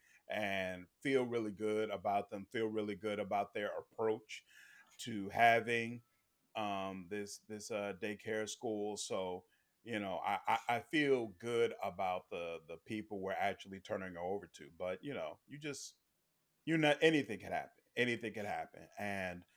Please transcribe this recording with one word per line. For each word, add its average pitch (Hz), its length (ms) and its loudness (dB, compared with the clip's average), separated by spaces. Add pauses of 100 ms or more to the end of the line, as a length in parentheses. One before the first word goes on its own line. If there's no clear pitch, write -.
(300)
and 95 560 -2 (160)
feel 135 220 4
really 117 280 -2
good 107 380 0
about 101 400 0
them, 101 220 -8
feel 113 140 0
really 107 300 -2
good 104 220 -2
about 101 360 0
their 104 240 0
approach - 680 -2 (600)
to 101 260 -4
having, 117 720 6 (540)
um, 95 540 -4
this, 101 380 -6
this, 107 220 -10
uh, 101 320 -2
daycare 107 460 -2
school. 107 480 -2
So, 92 480 -4 (400)
you 113 160 -4
know, 92 260 -2
I, 98 120 2 (100)
I, 110 100 4 (180)
I 110 40 -2
feel 131 580 2
good 117 440 2
about 92 480 -2
the, 85 280 -4 (100)
the 82 80 -10 (100)
people 107 340 -6
we're 95 120 -2
actually 95 480 -2
turning 95 340 -6
her 85 60 -8
over 92 340 -4
to. 73 120 -16 (120)
But, 92 240 -4
you 139 120 -8
know, 80 240 -6 (100)
you 143 100 -14
just, 147 360 -10 (720)
you 160 120 4
know, 147 240 8
anything 143 400 6
could 95 120 -8
happen. 73 180 -2 (260)
Anything 117 380 0
could 104 120 -6
happen. 82 360 -6 (160)
And 95 440 -4 (140)